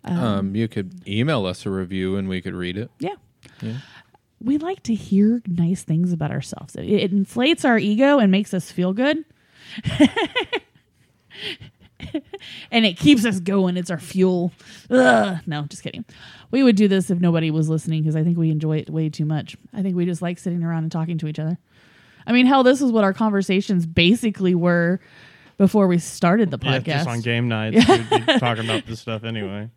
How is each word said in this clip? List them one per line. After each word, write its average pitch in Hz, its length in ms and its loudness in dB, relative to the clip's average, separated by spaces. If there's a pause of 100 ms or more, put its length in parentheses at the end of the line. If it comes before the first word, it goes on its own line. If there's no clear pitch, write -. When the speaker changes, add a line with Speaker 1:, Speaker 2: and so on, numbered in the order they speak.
Speaker 1:
Um, 175 140 -4
Speaker 2:
Um, 101 380 -2
you 113 120 0
could 92 380 -10
email 113 380 0
us 90 220 -6
a 101 40 -4
review 95 460 -4
and 98 120 -4
we 92 120 -4
could 90 140 -8
read 90 240 -6
it. 113 120 -10 (100)
Speaker 1:
Yeah. 359 160 -6 (440)
Speaker 2:
Yeah. 117 180 -10 (640)
Speaker 1:
We 262 160 -2
like 339 280 -6
to 233 100 -2
hear 208 540 0
nice 175 340 -2
things 175 300 -2
about 151 180 -4
ourselves. - 460 -10
It, - 80 -10
it 208 260 0
inflates 240 540 0
our 240 120 4
ego 254 440 2
and 196 100 4
makes 196 240 0
us 175 160 -4
feel 180 220 -2
good. 294 320 -2 (580)
<laughs> - 60 -4 (2750)
And 226 160 2
it 175 100 0
keeps 262 280 6
us 190 160 0
going. 185 360 0
It's 175 140 -6
our 160 80 -4
fuel. 185 540 0 (360)
Ugh. 233 580 4
No, 147 180 -6
just - 180 -16
kidding. - 220 -12 (460)
We 262 120 2
would 240 140 6
do 208 100 4
this 190 240 2
if 175 100 0
nobody 165 300 2
was 156 180 0
listening 160 360 -2
'cause 156 100 0
I 156 80 0
think 170 160 0
we 160 120 2
enjoy 156 280 0
it - 100 -8
way 160 200 -4
too 151 160 -4
much. 151 320 -6 (160)
I 208 100 -6
think 185 140 -2
we 175 80 0
just 180 180 -4
like 175 160 -6
sitting 175 240 -4
around 165 220 -4
and 160 80 -6
talking 165 260 -4
to 156 80 -6
each 151 140 -8
other. 160 180 -4 (680)
I 226 60 -2
mean, 247 140 4
hell, 269 160 6
this 254 180 4
is 254 120 2
what 220 120 4
our 190 80 2
conversations 196 720 0
basically 185 720 2
were 175 460 2 (560)
before 196 320 4
we 175 100 2
started 185 540 0
the 135 100 -8
Speaker 3:
Yeah, 131 160 0
Speaker 1:
podcast. 120 60 -4
Speaker 3:
just 151 240 -2
on 117 120 -4
game 120 280 0
nights, 113 400 4
Speaker 1:
<laughs> - 0 -
Speaker 3:
we'd - 220 2
be 311 280 2
talking 117 260 0
about 247 220 -4
this 113 140 -12
stuff 110 240 -8
anyway. 107 520 -8